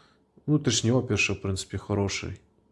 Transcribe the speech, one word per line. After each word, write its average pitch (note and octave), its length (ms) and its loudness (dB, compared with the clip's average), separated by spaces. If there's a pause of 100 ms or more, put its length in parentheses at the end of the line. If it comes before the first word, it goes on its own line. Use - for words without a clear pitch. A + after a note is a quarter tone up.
(460)
Внутрішній C3+ 460 2
опір, A#2 260 2
що, - 160 0
в - 80 -10
принципі, G2 360 -4
хороший. G2 600 -2 (320)